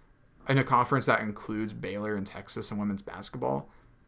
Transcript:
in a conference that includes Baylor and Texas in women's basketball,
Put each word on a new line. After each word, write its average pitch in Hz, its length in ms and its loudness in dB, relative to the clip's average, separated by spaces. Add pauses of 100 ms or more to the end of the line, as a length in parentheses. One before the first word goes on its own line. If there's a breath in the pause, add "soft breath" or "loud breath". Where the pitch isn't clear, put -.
(480 soft breath)
in 135 100 6
a 131 60 6
conference 123 420 4
that 117 140 4
includes 107 520 -4
Baylor 107 440 -4
and 98 100 -4
Texas - 440 -8
in 107 80 -4
women's 104 240 0
basketball, 127 680 -4 (400 soft breath)